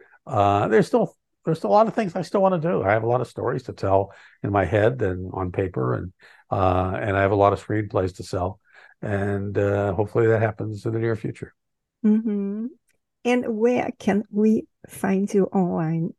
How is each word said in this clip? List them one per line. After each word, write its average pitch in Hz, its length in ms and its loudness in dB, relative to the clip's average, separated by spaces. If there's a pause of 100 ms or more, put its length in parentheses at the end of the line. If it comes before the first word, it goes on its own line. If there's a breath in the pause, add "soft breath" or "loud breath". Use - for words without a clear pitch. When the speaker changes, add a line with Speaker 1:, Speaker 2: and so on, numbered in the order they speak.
(260 soft breath)
Speaker 1:
Uh, 101 440 2
there's 214 180 4
still, 226 280 0 (280)
there's 160 140 -2
still 214 140 -4
a - 20 6
lot 220 140 6
of - 60 -6
things 208 220 -4
I 190 60 -4
still 196 200 -2
wanna 190 180 2
do. 170 220 -2
I 98 120 2
have 110 100 0
a 113 40 -2
lot 123 140 0
of 117 60 -6
stories 120 360 -6
to 98 100 -10
tell 98 400 0 (300 loud breath)
in 104 80 -4
my 101 140 4
head 110 360 2
and 92 320 -4
on 92 180 -4
paper, 98 440 -2
and, 92 180 -8 (360 soft breath)
uh, 92 500 0
and 98 180 0
I 98 40 4
have 98 100 4
a 107 40 2
lot 101 180 6
of 95 100 -4
screenplays 104 520 -2
to - 80 -12
sell, 92 360 -6 (420 soft breath)
and, 101 560 -4
uh, 101 360 2
hopefully 110 340 0
that 110 140 2
happens 107 440 -4
in 113 80 -2
the 113 60 -4
near 113 160 -2
future. - 380 -10 (520)
Speaker 2:
Mm-hmm. 214 640 0 (580)
And 240 320 0
where 240 420 0
can 202 320 0
we 220 360 2 (200)
find 196 460 -2
you 190 120 2
online? 175 720 -2